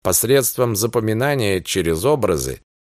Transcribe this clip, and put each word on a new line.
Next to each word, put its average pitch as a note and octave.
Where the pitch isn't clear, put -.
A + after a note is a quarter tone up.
посредством A#2+
запоминания A2+
через E2
образы E2+